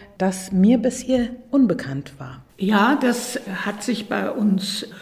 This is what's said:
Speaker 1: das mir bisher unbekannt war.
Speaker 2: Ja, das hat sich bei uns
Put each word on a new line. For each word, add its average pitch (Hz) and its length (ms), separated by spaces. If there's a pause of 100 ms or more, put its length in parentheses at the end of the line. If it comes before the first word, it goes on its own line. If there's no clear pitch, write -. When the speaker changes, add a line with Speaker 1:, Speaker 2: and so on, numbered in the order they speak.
(160)
Speaker 1:
das 185 360
mir 202 260
bisher 247 500 (220)
unbekannt 165 640
war. 131 260 (140)
Speaker 2:
Ja, 214 420
das 240 400 (280)
hat 208 160
sich 214 260
bei 202 220
uns 202 560 (160)